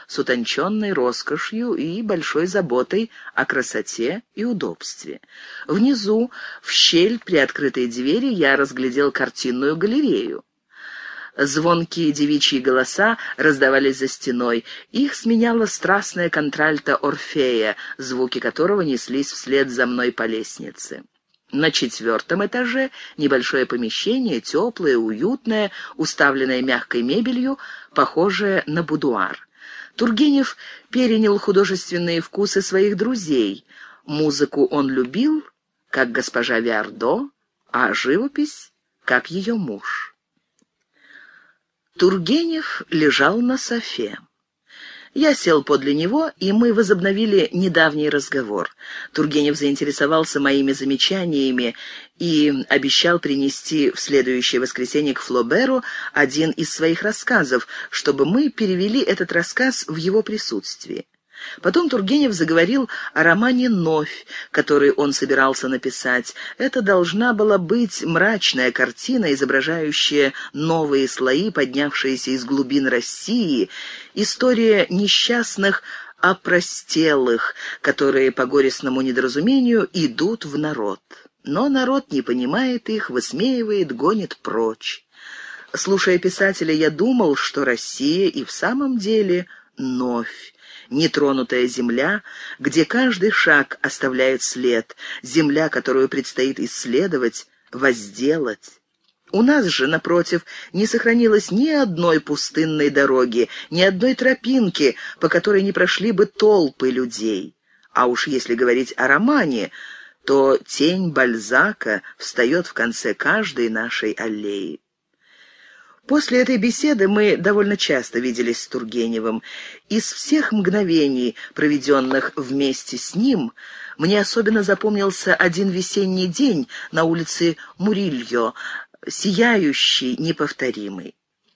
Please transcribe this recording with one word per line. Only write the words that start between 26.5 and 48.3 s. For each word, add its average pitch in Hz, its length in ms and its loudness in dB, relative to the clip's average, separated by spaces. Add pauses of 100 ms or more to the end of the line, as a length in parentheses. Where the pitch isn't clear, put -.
мягкой 120 400 -2
мебелью, 247 560 -2 (360)
похожее 190 720 0
на 160 160 -2
будуар. 143 640 -2 (480)
Тургенев 262 640 2 (340)
перенял 220 480 4
художественные 175 840 0
вкусы 196 400 -2
своих 190 340 2
друзей. 156 680 0 (420)
Музыку 147 600 0
он 139 220 -2
любил, 185 560 0 (460)
как 127 220 0
госпожа 120 480 -2
Виардо, 117 680 -2 (420)
а 123 220 0
живопись — 277 800 -4 (320)
как - 260 -2
ее 196 260 -4
муж. - 580 -8 (1800)
Тургенев 226 920 0
лежал 156 500 2
на 247 160 0
софе. 123 600 -6 (960)
Я 294 200 4
сел 156 300 2
подле 143 300 2
него, 220 440 0
и 190 140 0
мы 233 220 6
возобновили 196 800 2
недавний 160 580 2
разговор. 123 580 -2 (460)